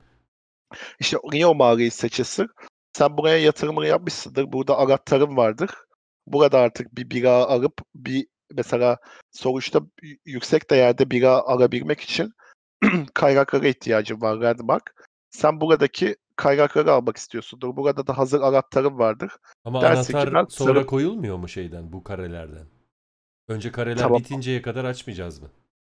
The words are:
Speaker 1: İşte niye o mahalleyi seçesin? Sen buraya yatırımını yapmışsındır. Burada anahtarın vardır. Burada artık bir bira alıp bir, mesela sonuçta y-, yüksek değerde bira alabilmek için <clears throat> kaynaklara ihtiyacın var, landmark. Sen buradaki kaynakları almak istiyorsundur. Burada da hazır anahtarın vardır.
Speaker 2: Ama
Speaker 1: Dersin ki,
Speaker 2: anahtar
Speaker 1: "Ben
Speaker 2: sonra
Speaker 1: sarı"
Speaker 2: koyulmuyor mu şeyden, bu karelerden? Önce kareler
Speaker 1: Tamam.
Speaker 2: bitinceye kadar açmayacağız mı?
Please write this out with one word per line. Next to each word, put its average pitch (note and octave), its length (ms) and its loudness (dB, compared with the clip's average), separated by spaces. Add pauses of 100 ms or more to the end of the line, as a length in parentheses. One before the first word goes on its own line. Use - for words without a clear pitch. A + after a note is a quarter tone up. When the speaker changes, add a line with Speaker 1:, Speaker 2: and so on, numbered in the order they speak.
(1000)
Speaker 1:
İşte - 160 -2 (160)
niye D3+ 140 2
o E3 80 6
mahalleyi A#2+ 360 4
seçesin? - 580 -4 (440)
Sen D3 240 2
buraya D#3 220 4
yatırımını D3+ 480 -2
yapmışsındır. D3+ 680 -4
Burada C3+ 240 0
anahtarın C#3 600 2
vardır. A#2+ 340 0 (560)
Burada C#3+ 340 4
artık A#2 360 -2
bir B2+ 140 -10
bira B2 220 2
alıp B2 420 2 (200)
bir, C3 320 -6 (280)
mesela B2 440 0 (340)
sonuçta - 480 -2 (220)
y-, D3 220 -20
yüksek D3+ 460 -4
değerde B2+ 400 4
bira B2+ 200 4
alabilmek C3 680 2
için G#3 320 -6 (480)
<clears throat> F3+ 340 -2
kaynaklara C#3 540 2
ihtiyacın A2 520 -2
var, A2 160 -2
landmark. A#2 720 -4 (220)
Sen D3+ 300 0
buradaki D#3 560 0 (200)
kaynakları D3 560 2
almak B2 240 2
istiyorsundur. B2+ 600 -12
Burada C#3 300 -2
da C3 120 -4
hazır C#3 220 0
anahtarın C3+ 580 0
vardır. A2 320 -2 (340)
Speaker 2:
Ama B2+ 180 -4
Speaker 1:
Dersin C3 300 2
ki, C#3 60 -2
Speaker 2:
anahtar C#3 160 -2
Speaker 1:
"Ben E3 140 2
Speaker 2:
sonra C3+ 260 0
Speaker 1:
sarı" C#3 120 2
Speaker 2:
koyulmuyor C3+ 500 -4
mu F2 120 -10
şeyden, E2+ 440 -14
bu F#2 120 -16
karelerden? E2+ 640 -14 (840)
Önce A2+ 240 -10
kareler A#2+ 260 -6
Speaker 1:
Tamam. B2 200 4
Speaker 2:
bitinceye B2+ 440 -8
kadar A#2+ 220 -8
açmayacağız F#2 580 -12
mı? D2 80 -20 (360)